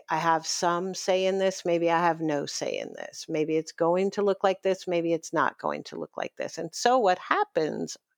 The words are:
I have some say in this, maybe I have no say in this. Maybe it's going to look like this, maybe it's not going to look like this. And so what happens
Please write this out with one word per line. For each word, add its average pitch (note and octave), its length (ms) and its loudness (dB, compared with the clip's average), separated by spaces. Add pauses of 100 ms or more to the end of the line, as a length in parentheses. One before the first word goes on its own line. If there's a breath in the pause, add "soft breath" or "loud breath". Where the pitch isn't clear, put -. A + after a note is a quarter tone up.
I D#3+ 80 0
have D#3+ 300 0
some F3+ 480 -2
say F#3 300 0
in F#3+ 140 2
this, F#3+ 260 0
maybe E3+ 260 2
I E3 80 4
have E3 220 2
no D3 240 0
say - 320 -4
in G1+ 160 -8
this. G1+ 340 -12
Maybe D#3 300 0
it's D#3+ 160 -4
going F3+ 380 2
to G#3 120 -2
look G3 200 0
like F#3+ 180 2
this, F#3 260 0
maybe E3+ 260 2
it's D#3+ 200 -4
not D3+ 260 2
going - 260 -4
to - 140 -12
look - 180 -10
like - 200 -6
this. - 200 -6
And E3 160 -8
so B3 260 2
what F#3 200 2
happens E3 800 -2 (200)